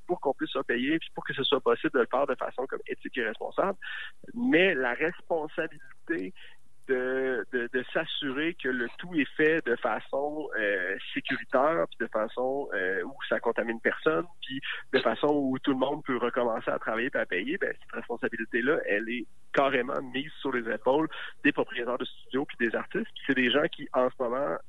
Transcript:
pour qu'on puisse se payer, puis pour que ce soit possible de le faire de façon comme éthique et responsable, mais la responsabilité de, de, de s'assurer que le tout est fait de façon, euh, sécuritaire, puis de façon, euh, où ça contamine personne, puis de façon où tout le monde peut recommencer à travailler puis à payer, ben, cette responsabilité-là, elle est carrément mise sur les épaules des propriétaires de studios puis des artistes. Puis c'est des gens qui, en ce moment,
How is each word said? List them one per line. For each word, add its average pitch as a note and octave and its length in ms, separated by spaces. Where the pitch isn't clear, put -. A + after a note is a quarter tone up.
pour F3 120
qu'on C#3 140
puisse D#3+ 180
se C3+ 80
payer, C3 380
puis - 160
pour - 100
que - 100
ce C#3+ 100
soit C3 180
possible A#2+ 320
de C3+ 60
le A#2 100
faire C3+ 160
de C3 100
façon - 320
comme - 200
éthique - 300
et B2 60
responsable, A2+ 540
mais D3+ 400
la C3 200
responsabilité E3 840
de, B2+ 640
de, A#2+ 180
de B2+ 120
s'assurer D3+ 680
que C3+ 60
le B2 300
tout F3+ 180
est C#3+ 220
fait D#3 280
de A#2+ 120
façon, C#3+ 720
euh, G2 380
sécuritaire, C#3+ 720
puis - 180
de G#2+ 60
façon, B2+ 640
euh, F#2+ 320
où - 100
ça A2+ 100
contamine A2+ 400
personne, D#3+ 460
puis C3+ 140
de C3 80
façon A#2+ 340
où C3+ 260
tout - 120
le C3 60
monde C#3 260
peut B2+ 140
recommencer A#2 540
à C3+ 80
travailler A#2 300
puis A#2+ 120
à A2 40
payer, G2 320
ben, A#2+ 220
cette - 140
responsabilité-là, A#2+ 920
elle G#2 220
est A#2+ 180
carrément C3+ 480
mise C#3 180
sur C3+ 100
les A#2 220
épaules C#3 340
des C#3 80
propriétaires B2 440
de B2 80
studios - 400
puis - 140
des A#2 160
artistes. F3 400
Puis - 120
c'est C3+ 80
des B2+ 140
gens D3 220
qui, C#3+ 220
en B2+ 160
ce - 120
moment, C3 360